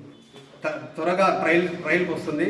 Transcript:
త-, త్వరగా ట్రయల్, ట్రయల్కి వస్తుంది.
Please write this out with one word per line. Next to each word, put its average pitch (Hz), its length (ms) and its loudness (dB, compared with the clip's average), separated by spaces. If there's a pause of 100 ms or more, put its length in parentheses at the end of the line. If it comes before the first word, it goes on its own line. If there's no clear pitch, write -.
(640)
త-, 151 160 -6 (160)
త్వరగా 185 320 2 (140)
ట్రయల్, 170 280 2
ట్రయల్కి 170 440 0
వస్తుంది. 151 380 -2